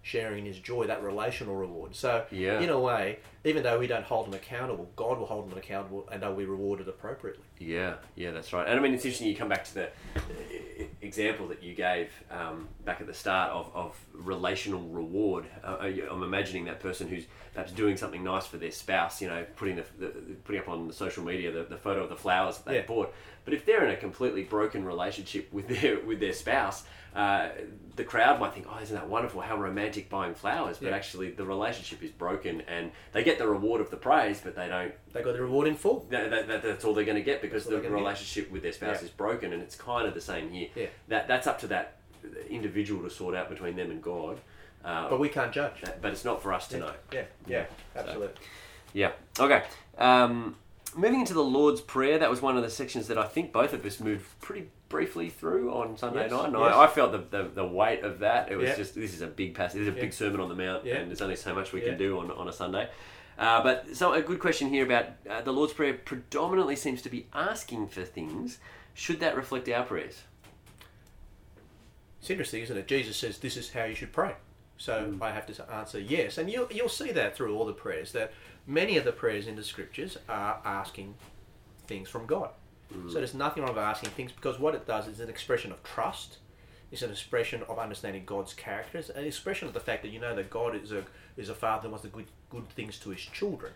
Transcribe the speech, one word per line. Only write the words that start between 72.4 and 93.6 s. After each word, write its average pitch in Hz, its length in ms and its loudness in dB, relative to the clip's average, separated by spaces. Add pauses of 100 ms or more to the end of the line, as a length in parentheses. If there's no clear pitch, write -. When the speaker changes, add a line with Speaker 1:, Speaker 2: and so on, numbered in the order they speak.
Speaker 1:
isn't 117 140 -4
it? 98 100 -4
Jesus 120 300 2
says, 110 220 -4
"This - 180 -4
is 120 160 -8
how 113 120 -2
you 110 100 -4
should - 180 -8
pray." - 220 2 (440)
So 110 280 -2
Speaker 2:
Mm. 98 160 -4
Speaker 1:
I 110 100 -2
have 107 140 -6
to 107 60 -12
s-, - 80 -12 (100)
answer 107 280 -8
yes. 127 400 0
And 165 120 -2
you'll, 240 220 -2
you'll 226 160 0
see 294 240 -4
that 117 240 2
through 107 200 -2
all 110 80 0
the 107 80 -2
prayers, 90 400 -6
that 110 200 -2 (340)
many 175 300 2
of 135 80 4
the 120 80 4
prayers 107 340 0
in 110 100 -8
the 107 80 -10
scriptures - 520 -10 (120)
are 104 360 -2
asking 98 500 -6 (720)
things 95 220 -10
from 113 180 -8
God. 160 240 0 (440)
Speaker 2:
Mm. 90 140 -10
Speaker 1:
So 85 60 -6
there's 131 200 -2
nothing 147 280 -2
wrong 127 120 -2
with 110 80 0
asking 104 280 -2
things, 123 220 -10
because 123 260 -4
what 147 160 4
it - 120 -8
does 110 220 -2
is 107 120 -12
an 117 80 -8
expression 113 440 -2
of 87 100 -14
trust. - 560 -4 (520)
It's 127 120 -6
an 117 80 -2
expression 113 580 -2
of 110 100 -4
understanding 101 480 -6
God's 98 280 -4
characters, 113 560 -6
an 143 140 -6
expression 170 420 -4
of - 80 -10
the 120 60 -2
fact - 220 -2
that 107 80 -8
you 113 100 -12
know 120 160 -4
that 98 140 -4
God 117 260 0
is 104 160 -8
a, 98 120 -4 (320)
is 101 120 -8
a - 60 -8
father 110 300 0
who 113 60 -6
wants 107 120 -10
the 110 80 -12
good, 113 160 -12 (240)
good 117 200 -12
things 107 300 -10
to 104 100 -10
his 90 120 -8
children. - 540 -6